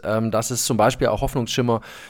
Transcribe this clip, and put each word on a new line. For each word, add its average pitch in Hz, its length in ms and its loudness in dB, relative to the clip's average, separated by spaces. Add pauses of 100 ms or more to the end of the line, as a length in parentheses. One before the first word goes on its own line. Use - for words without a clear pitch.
ähm, 110 260 0
dass 110 180 -2
es 120 160 -4
zum 120 120 0
Beispiel 117 300 4
auch 104 120 2
Hoffnungsschimmer 120 640 0 (280)